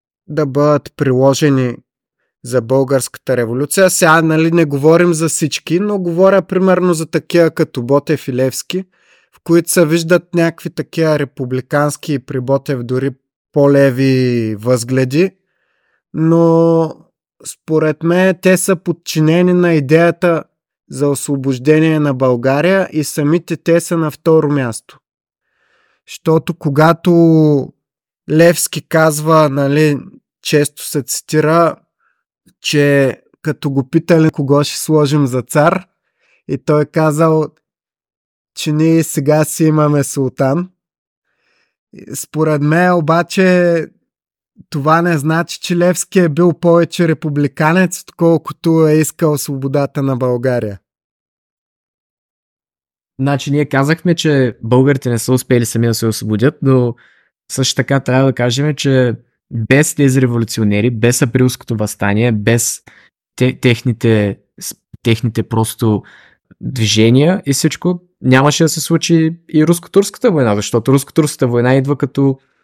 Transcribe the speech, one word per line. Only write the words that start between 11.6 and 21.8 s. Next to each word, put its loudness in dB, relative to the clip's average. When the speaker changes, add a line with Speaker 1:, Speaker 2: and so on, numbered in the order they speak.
Speaker 1:
и -4
при -8
Ботев -4
дори -4
по-леви 2
възгледи. -2
Но 2
според -4
мен 2
те 2
са -2
подчинени 0
на 2
идеята 0
за -4
освобождение 0